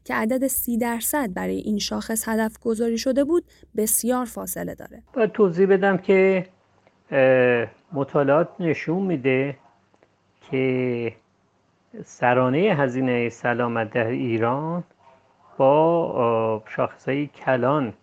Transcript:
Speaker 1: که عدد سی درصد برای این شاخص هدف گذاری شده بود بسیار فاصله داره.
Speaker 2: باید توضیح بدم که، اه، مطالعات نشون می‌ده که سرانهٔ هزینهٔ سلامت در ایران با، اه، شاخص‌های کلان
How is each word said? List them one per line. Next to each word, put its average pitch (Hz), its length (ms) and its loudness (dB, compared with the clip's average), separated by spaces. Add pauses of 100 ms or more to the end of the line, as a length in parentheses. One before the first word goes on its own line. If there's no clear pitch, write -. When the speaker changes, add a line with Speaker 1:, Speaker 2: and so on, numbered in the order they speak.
Speaker 1:
که 262 100 -8
عدد 247 340 0
سی 240 300 -4
درصد 233 560 -2
برای 185 220 -4
این 202 240 -4
شاخص 220 500 -6
هدف 220 320 -2
گذاری 226 360 -2
شده 262 260 0
بود 320 200 0 (340)
بسیار 233 480 0
فاصله 190 500 -10
داره. - 280 -20 (100)
Speaker 2:
باید 233 180 2
توضیح 190 360 4
بدم 190 300 4
که، 190 480 4 (680)
اه، 127 560 4 (260)
مطالعات 143 560 2 (100)
نشون 165 440 -2
می‌ده 135 540 0 (960)
که 127 600 -2 (920)
سرانهٔ 127 680 2
هزینهٔ 127 560 0
سلامت 117 600 -2
در 113 180 -2
ایران 135 760 -2 (720)
با، 160 560 2
اه، 113 500 0 (120)
شاخص‌های 135 520 -4
کلان 131 760 -2